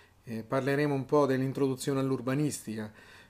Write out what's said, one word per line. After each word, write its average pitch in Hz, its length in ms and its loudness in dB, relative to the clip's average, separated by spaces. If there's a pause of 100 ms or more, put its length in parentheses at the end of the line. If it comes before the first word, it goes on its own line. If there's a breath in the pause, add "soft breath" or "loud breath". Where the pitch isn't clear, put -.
(220 loud breath)
eh, 110 220 -8
parleremo 139 500 0
un 135 100 -2
po' 147 220 4
dell'introduzione 135 720 0
all'urbanistica, 127 920 -2 (380 loud breath)